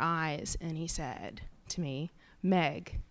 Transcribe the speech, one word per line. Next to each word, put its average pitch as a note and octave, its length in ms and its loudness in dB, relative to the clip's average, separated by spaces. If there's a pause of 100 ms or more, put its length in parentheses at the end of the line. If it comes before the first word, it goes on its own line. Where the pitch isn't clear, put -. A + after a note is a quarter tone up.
eyes D#3+ 600 0
and D#3+ 160 -4
he E3 120 -2
said - 540 -4 (260)
to - 120 -4
me, C#3+ 300 -2 (320)
"Meg, F3 560 4 (120)